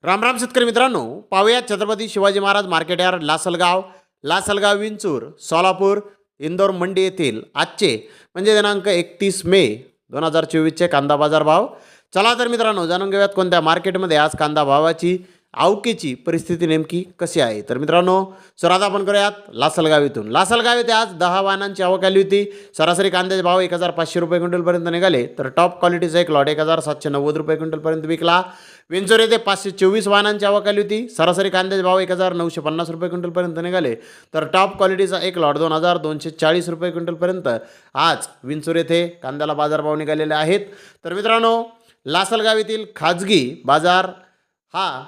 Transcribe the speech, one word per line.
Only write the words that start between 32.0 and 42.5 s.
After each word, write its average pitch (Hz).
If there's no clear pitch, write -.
हजार 180
नऊशे 170
पन्नास 156
रुपये 165
क्विंटलपर्यंत 175
निघाले, 170
तर 156
टॉप 190
क्वालिटीचा 190
एक 180
लॉट 147
दोन 160
हजार 170
दोनशे 156
चाळीस 170
रुपये 170
क्विंटलपर्यंत 170
आज 151
विंचूर 151
येथे 170
कांद्याला 147
बाजारभाव 151
निघालेले 156
आहेत. 160
तर 170
मित्रांनो, 226
लासलगाव 214